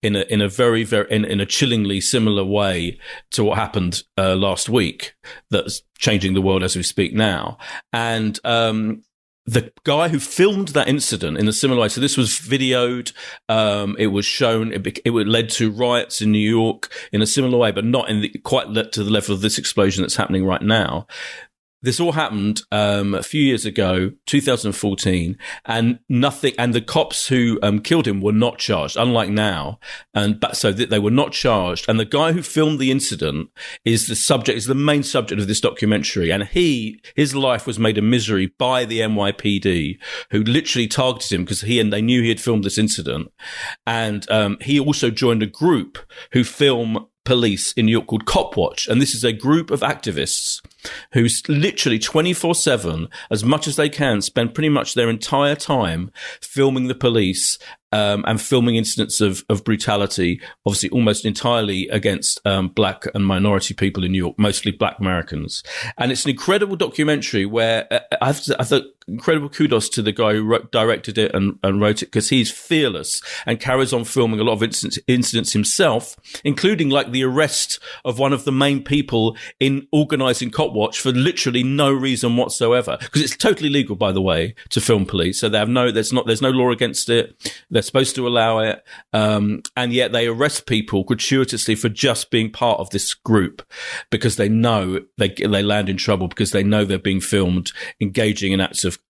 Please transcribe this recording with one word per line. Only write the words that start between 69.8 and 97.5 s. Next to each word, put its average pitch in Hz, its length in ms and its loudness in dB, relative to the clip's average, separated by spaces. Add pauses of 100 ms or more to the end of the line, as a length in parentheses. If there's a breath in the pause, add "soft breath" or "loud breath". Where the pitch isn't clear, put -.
to - 140 -2
the 104 100 0
guy 107 220 2
who 107 100 0
wrote, 113 280 0
directed 110 440 0
it 107 160 2
and, 98 300 0
and 98 180 2
wrote 107 220 2
it, - 80 -10
'cause - 180 0
he's 127 220 2
fearless 123 720 -2 (240 loud breath)
and 117 140 -2
carries 131 320 0
on 117 120 -2
filming 113 360 0
a 110 40 2
lot 113 100 2
of 104 100 -2
incidents, - 420 -4
incidents 120 460 0
himself, 117 640 0 (280 loud breath)
including, 156 460 2
like, 135 220 0
the 131 120 0
arrest 143 540 0 (260 loud breath)
of 123 140 -4
one 139 140 2
of 139 120 -2
the 143 80 0
main 139 300 2
people 127 540 0 (220 loud breath)
in 139 340 0
organising 131 580 0
Cop - 220 -2
Watch - 260 0
for 131 140 0
literally 127 500 0
no 139 300 2
reason 127 440 0
whatsoever. 123 640 0
'Cause - 220 -2
it's 135 140 -4
totally 156 340 0
legal, 135 240 0
by 98 160 0
the 95 100 0
way, 90 340 0 (160 loud breath)
to 113 100 0
film 104 260 2
police. 92 320 -2
So 113 100 0
they 104 100 2
have 107 100 2
no, 123 240 2
there's 107 200 0
not, 127 140 0
there's 113 160 0
no 131 80 2
law 127 220 2
against - 360 -2
it. - 440 -2 (180)
They're 110 120 2
supposed - 340 0
to 127 100 -2
allow 113 320 2
it. 110 240 -2 (300 loud breath)
Um, 107 500 0 (140)
and 123 160 -2
yet 123 180 2
they 117 160 2
arrest 120 400 -2
people 107 380 0
gratuitously 120 720 0
for 120 120 -2
just 117 420 -2
being 113 200 2
part 117 300 0
of - 100 -8
this - 240 -4
group - 480 0 (480 loud breath)
because 110 260 0
they 104 120 2
know 107 520 2 (180)
they, 101 100 2
they 101 340 0
land 104 260 0
in 98 80 -2
trouble 95 300 0
because 98 240 -2
they 98 140 2
know 104 200 4
they're 95 140 -2
being 95 220 0
filmed 90 500 0 (300 loud breath)